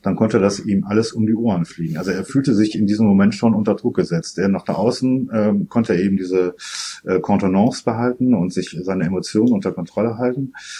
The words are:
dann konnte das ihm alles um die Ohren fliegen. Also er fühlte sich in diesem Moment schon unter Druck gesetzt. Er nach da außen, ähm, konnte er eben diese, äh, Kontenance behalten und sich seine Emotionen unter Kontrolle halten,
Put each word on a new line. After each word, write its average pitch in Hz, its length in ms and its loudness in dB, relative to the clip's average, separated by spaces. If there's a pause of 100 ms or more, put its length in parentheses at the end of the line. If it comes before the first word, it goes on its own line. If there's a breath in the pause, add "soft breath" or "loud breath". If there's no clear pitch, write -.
dann 95 120 -2
konnte 110 240 2
das 101 220 2
ihm 98 240 0
alles 110 260 0
um 110 160 0
die 110 60 2
Ohren 104 320 0
fliegen. 80 320 -6
Also 90 140 -4
er 95 120 -4
fühlte 135 320 0
sich 107 200 2
in 104 120 2
diesem 107 180 2
Moment 101 300 4
schon 113 180 2
unter 104 220 0
Druck - 220 -4
gesetzt. 85 400 -2
Er 90 100 0
nach 95 160 0
da - 120 -4
außen, 127 580 0
ähm, 104 340 0
konnte 113 280 0
er 85 40 2
eben 98 160 2
diese, 92 400 0 (480 loud breath)
äh, 92 160 2
Kontenance 98 640 0
behalten 123 500 0
und 90 200 0
sich - 300 -6
seine 92 200 -2
Emotionen 98 480 0
unter 95 220 0
Kontrolle 107 440 -4
halten, 127 360 -4 (260 loud breath)